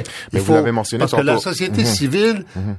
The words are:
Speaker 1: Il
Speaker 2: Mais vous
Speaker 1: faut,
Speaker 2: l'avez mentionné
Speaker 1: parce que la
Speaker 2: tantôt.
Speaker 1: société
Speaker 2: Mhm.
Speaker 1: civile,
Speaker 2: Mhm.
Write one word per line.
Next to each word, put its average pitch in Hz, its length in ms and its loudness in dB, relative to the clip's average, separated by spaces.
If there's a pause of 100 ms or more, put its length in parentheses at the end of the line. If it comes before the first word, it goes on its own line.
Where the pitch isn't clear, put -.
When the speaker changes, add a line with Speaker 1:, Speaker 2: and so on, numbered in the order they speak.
Speaker 1:
Il - 280 -12
Speaker 2:
Mais 95 40 2
vous 98 80 -2
Speaker 1:
faut, 160 60 6
Speaker 2:
l'avez 151 180 4
mentionné 113 300 -2
Speaker 1:
parce 127 120 0
que 127 80 2
la 151 120 2
Speaker 2:
tantôt. 226 160 0
Speaker 1:
société 185 320 -2
Speaker 2:
Mhm. 120 60 4
Speaker 1:
civile, 175 580 0 (100)
Speaker 2:
Mhm. 98 240 -4